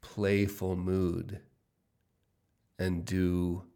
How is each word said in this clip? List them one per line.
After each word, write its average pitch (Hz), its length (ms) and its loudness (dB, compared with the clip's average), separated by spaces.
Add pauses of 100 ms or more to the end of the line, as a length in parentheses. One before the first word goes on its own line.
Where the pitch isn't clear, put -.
playful 101 720 0
mood 90 640 -2 (1400)
and 92 260 -2
do 90 600 0 (120)